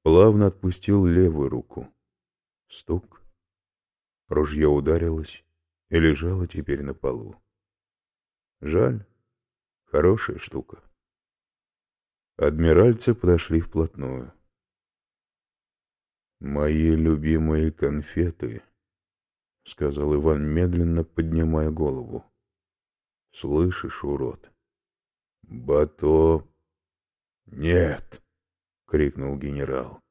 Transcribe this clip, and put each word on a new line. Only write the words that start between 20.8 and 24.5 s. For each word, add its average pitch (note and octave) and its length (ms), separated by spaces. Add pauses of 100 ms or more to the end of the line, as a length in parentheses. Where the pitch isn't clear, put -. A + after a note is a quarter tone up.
поднимая D#2+ 680
голову. C2 540 (1080)
«Слышишь, - 720
урод?» C2+ 440 (920)